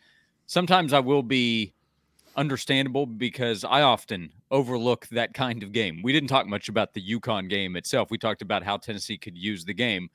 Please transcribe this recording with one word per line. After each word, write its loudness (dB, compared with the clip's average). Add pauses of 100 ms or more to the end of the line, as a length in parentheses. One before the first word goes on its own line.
(460)
sometimes 2
I 8
will 4
be 2 (640)
understandable 0
because -4
I 4
often 2 (180)
overlook 0
that -2
kind -2
of -12
game. 0
We 0
didn't 2
talk 2
much -6
about -2
the -10
UConn -4
game -4
itself. -2
We -4
talked -4
about -4
how -2
Tennessee -10
could -16
use -6
the -8
game -2